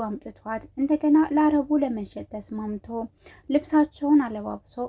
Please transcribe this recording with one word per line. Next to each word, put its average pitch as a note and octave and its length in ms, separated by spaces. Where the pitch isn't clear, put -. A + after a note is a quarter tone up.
አምጥቷት G#3+ 640
እንደገና D4+ 440
ለአረቡ D4 480
ለመሸጥ A3 500
ተስማምቶ G#3+ 600
ልብሳቸውን D4 720
አለባብሶ G#3 540